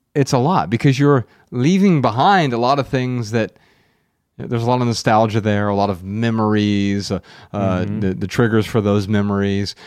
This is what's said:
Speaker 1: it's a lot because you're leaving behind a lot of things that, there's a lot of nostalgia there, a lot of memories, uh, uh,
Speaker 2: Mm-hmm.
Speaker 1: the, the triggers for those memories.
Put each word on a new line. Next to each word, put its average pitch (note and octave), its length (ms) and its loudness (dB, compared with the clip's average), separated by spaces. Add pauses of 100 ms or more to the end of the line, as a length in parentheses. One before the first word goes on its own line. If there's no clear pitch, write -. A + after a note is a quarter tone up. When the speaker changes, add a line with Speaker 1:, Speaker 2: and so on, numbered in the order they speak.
(140)
Speaker 1:
it's C#3 200 0
a C#3 40 4
lot B2+ 320 0
because A#2+ 300 2
you're C#3+ 260 4 (260)
leaving E3+ 500 2
behind C#3 520 2
a A#2 40 -2
lot B2+ 220 0
of C3 80 -4
things B2 440 -4
that, A2 220 -2 (840)
there's A#2 260 -4
a - 60 -2
lot B2 120 2
of B2 60 0
nostalgia A2+ 520 2
there, G#2 300 0
a G2+ 60 0
lot G2 140 0
of F2+ 140 -6
memories, G#2 1080 0
uh, F#2+ 100 -4 (340)
uh, F#2+ 320 -2
Speaker 2:
Mm-hmm. G2+ 160 -6
Speaker 1:
the, F#2+ 140 -2
the G2 120 -6
triggers A2 380 0
for A#2 160 -2
those G2+ 260 0
memories. G2+ 680 -2 (120)